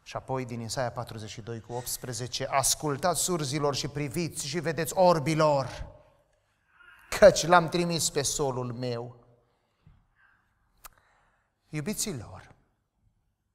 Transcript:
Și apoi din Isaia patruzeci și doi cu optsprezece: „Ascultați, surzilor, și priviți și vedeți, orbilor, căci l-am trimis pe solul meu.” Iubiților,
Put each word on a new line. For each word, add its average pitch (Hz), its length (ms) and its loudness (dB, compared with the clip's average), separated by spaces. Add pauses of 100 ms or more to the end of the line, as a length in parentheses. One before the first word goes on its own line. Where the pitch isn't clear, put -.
Și - 140 -10
apoi 131 280 -6
din 120 160 -8
Isaia 117 300 -4
patruzeci 110 400 -10
și - 100 -14
doi 113 200 -10
cu 120 120 -14
optsprezece: 127 760 -6
„Ascultați, 147 760 0
surzilor, 147 540 -2
și - 140 -4
priviți 147 580 -6
și 156 140 -6
vedeți, 160 340 -4
orbilor, 156 920 4 (1300)
căci 185 280 10
l-am 170 220 6
trimis 170 420 0
pe 143 120 -2
solul 123 500 -2
meu.” 123 520 -8 (2500)
Iubiților, 143 840 -8 (1000)